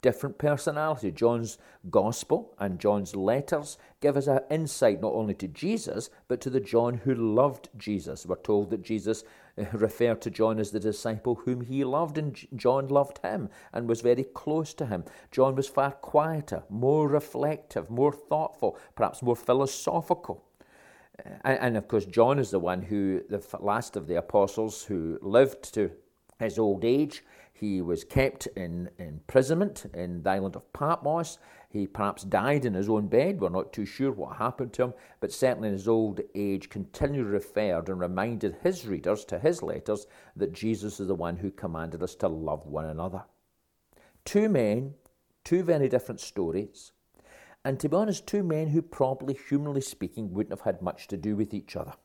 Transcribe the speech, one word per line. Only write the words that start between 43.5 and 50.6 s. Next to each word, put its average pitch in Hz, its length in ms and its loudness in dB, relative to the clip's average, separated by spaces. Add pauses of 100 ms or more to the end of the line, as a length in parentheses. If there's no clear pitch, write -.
Two 208 240 4
men, 131 460 2 (500)
two 180 180 2
very 156 260 4
different 120 320 -2
stories, 92 680 -4 (760)
and 135 160 -2
to 151 80 0
be 156 80 2
honest, 202 300 0
two 202 160 0
men 160 240 0
who 156 160 2
probably, 131 560 -2 (100)
humanly 143 320 0
speaking, 98 540 -8
wouldn't 104 180 -2
have 95 140 -8